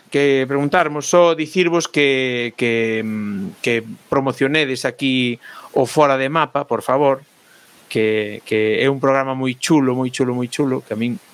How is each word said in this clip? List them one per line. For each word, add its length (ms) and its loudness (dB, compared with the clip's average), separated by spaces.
que 340 2
preguntarmos, 640 0
só 260 6
dicirvos 540 0
que, 680 0
que, 460 0
mm, 600 -6
que 180 0
promocionedes 760 0
aquí 540 -2
o 160 2
Fora 300 4
de 100 -2
Mapa, 400 -2
por 160 -2
favor, 380 2
que, 560 -2
que 380 0
é 60 2
un 100 -2
programa 340 0
moi 240 -4
chulo, 400 2
moi 140 -2
chulo, 260 -2
moi 120 -4
chulo, 360 -2
que 80 -10
a 60 -4
min, 180 -2